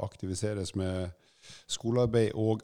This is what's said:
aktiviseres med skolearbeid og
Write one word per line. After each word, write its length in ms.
aktiviseres 720
med 360
skolearbeid 680
og 300